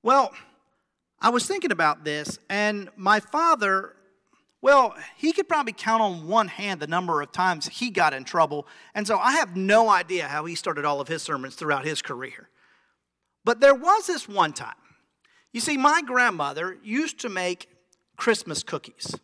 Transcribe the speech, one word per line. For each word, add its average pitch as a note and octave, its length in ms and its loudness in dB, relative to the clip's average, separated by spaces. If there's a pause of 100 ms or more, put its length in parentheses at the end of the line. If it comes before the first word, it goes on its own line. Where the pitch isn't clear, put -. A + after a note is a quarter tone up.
Well, B3 300 4 (880)
I G#3+ 80 4
was A#3+ 180 0
thinking F4+ 240 -2
about D#3 320 0
this, D3+ 340 -6 (120)
and G#3 480 -2
my G#3 240 4
father, G#3+ 720 0 (680)
well, C4 340 4 (200)
he D#4 160 -2
could - 160 -2
probably C4+ 260 -2
count A3+ 300 0
on E3+ 240 -4
one G3+ 220 2
hand F#3+ 300 -8
the D3 80 -8
number E3+ 340 0
of C#3+ 100 -10
times F3+ 380 -2
he B3 200 -8
got E3 240 0
in C3 120 -10
trouble, D3+ 420 -2 (260)
and G#3 140 -6
so G#3 100 0
I A3+ 140 2
have C4 240 0
no G#3 340 4
idea F3+ 380 0
how D3+ 180 -6
he E3+ 80 -8
started D3+ 320 -6
all C#3+ 140 0
of C3+ 80 -8
his D#3+ 160 -6
sermons C3+ 320 -8
throughout D3 300 -4
his D3+ 160 -4
career. - 480 -12 (960)
But A3+ 160 2
there C#4 120 10
was F4 320 2
this E4+ 220 -6
one F#3 240 0
time. - 240 -12 (760)
You A#3 80 -6
see, D4 160 -2
my D4 240 4
grandmother F#3 840 -2
used C4+ 380 -4
to B3 80 -6
make F3+ 400 -6 (480)
Christmas G#3 460 -2
cookies. - 600 -12